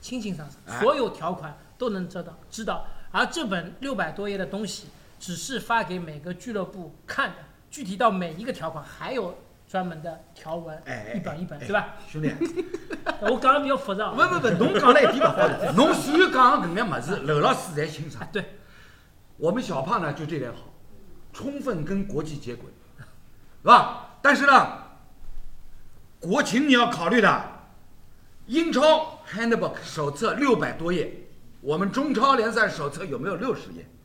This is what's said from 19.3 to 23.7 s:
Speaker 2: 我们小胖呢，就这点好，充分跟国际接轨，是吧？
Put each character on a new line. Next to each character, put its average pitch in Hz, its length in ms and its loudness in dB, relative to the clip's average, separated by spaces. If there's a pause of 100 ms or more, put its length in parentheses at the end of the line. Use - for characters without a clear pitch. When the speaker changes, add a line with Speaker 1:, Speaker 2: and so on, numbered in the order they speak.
Speaker 2:
我 165 140 0
们 233 120 0
小 147 180 -4
胖 202 200 0
呢， 147 120 -2
就 156 120 -8
这 156 120 -4
点 123 140 -6
好， - 200 -16 (600)
充 277 260 -8
分 208 240 -4
跟 196 220 -2
国 143 160 -4
际 151 160 -8
接 120 180 -10
轨， - 100 -16 (340)
是 - 680 -10
吧？ - 540 6